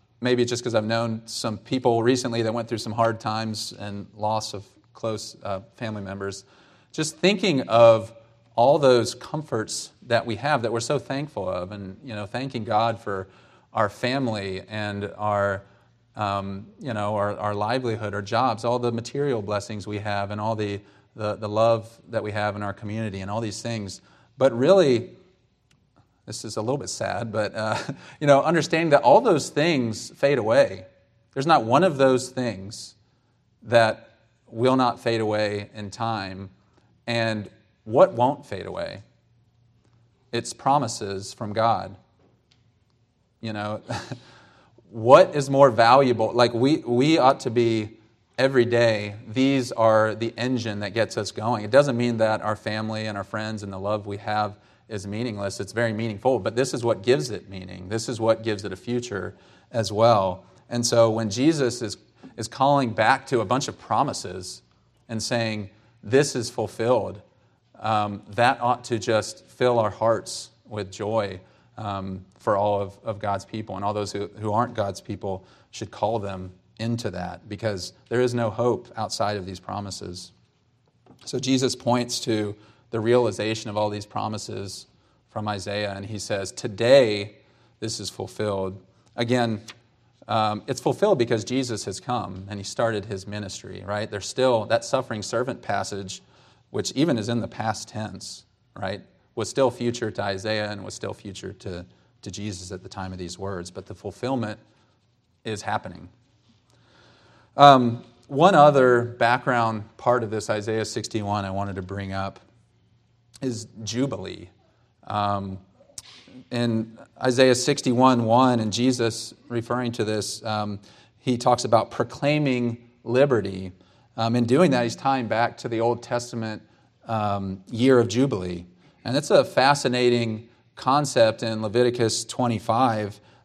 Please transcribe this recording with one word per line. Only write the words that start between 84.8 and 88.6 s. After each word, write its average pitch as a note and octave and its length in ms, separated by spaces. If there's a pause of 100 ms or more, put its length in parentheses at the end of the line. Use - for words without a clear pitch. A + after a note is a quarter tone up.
from G#2+ 180
Isaiah, G2+ 460
and G2 100
he G#2 140
says, G2 340
"Today, A2 840 (440)
this A2 200
is G2 100
fulfilled." G2 680 (360)